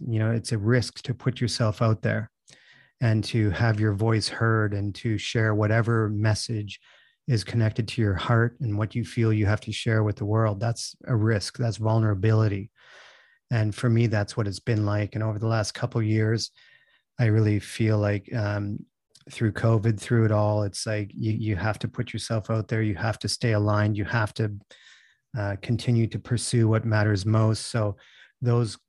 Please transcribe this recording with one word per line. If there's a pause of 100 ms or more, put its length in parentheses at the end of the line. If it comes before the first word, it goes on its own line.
you
know,
it's
a
risk
to
put
yourself
out
there (680)
and
to
have
your
voice
heard
and
to
share
whatever
message (480)
is
connected
to
your
heart
and
what
you
feel
you
have
to
share
with
the
world.
That's (100)
a
risk,
that's
vulnerability. (800)
And
for
me,
that's
what
it's
been
like.
And
over
the
last
couple
of
years, (680)
I
really
feel
like,
um, (500)
through
covid,
through
it
all,
it's
like
you,
you
have
to
put
yourself
out
there.
You
have
to
stay
aligned.
You
have
to, (800)
uh,
continue
to
pursue
what
matters
most.
So (440)
those (120)